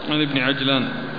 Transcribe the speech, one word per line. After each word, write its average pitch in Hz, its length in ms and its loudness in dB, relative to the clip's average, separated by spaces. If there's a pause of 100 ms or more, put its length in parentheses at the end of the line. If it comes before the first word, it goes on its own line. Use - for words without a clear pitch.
عن 151 120 2
ابن 143 160 0
عجلان. 131 500 2 (320)